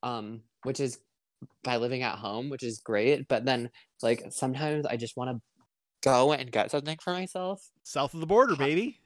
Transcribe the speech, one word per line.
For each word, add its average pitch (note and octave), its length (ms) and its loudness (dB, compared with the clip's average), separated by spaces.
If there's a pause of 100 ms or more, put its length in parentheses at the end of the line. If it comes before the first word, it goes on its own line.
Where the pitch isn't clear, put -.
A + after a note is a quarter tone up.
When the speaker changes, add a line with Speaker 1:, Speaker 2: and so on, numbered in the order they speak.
Speaker 1:
um, A2+ 380 -8 (240)
which B2+ 160 -4
is C3 200 -2 (600)
by B2 140 -2
living B2 280 -2
at A2+ 140 -2
home, A2 320 -6
which C3 140 -8
is A2+ 160 -6
great. A#2 480 2
But A#2 160 0
then, B2 260 0 (320)
like, A#2 300 2
sometimes C#3+ 540 -2
I A#2+ 100 -2
just A#2 220 -6
wanna B2+ 240 -6 (600)
go C3 300 6
and C3 220 -2
get G#2 180 0
something D3+ 320 -2
for F3+ 80 -2
myself. F#3 580 -6 (140)
Speaker 2:
South C#3 300 -4
of D#3+ 80 -8
the E3 40 -4
border, A3 300 6
Speaker 1:
How C#3 40 -8
Speaker 2:
baby. E3 460 0